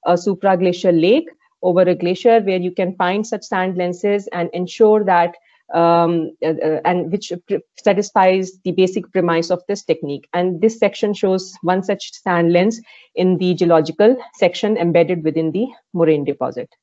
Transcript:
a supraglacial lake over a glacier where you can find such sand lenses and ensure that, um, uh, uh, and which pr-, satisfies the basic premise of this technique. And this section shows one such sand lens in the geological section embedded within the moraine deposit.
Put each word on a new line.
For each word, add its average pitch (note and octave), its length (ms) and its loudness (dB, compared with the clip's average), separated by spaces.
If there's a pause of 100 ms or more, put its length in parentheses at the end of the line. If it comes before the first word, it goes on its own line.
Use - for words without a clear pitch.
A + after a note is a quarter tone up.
a F3 100 2
supraglacial F3+ 840 0
lake A#3+ 300 2 (320)
over F3+ 200 2
a F3+ 120 4
glacier F#3 460 2
where F#3+ 180 -2
you F3+ 140 -4
can F#3 240 -4
find F#3+ 300 -2
such G#3 180 -8
sand F#3 340 -4
lenses F#3 560 -2
and F3 180 -4
ensure G#3 520 2
that, F3 320 2 (400)
um, E3+ 560 2 (120)
uh, D#3+ 200 -2
uh, D#3 220 -2
and F3 260 -2
which G3+ 200 -6 (160)
pr-, G3 100 -4 (260)
satisfies F#3+ 800 0
the F#3 80 -4
basic F#3 400 0
premise E3+ 400 0
of F3+ 160 -4
this G3 160 -6
technique. C#3+ 500 -4
And F3+ 260 -2
this A3 200 0
section G#3 340 -2
shows F#3+ 480 -2
one F#3 220 -2
such G3 300 -6
sand E3+ 380 0
lens G#3 300 2 (320)
in F#3 240 2
the F3+ 160 0
geological E3+ 640 2 (160)
section G3 420 0
embedded E3+ 480 0
within D#3+ 280 -2
the G#3 160 -2 (260)
moraine D#3 300 2
deposit. B2+ 460 -6 (140)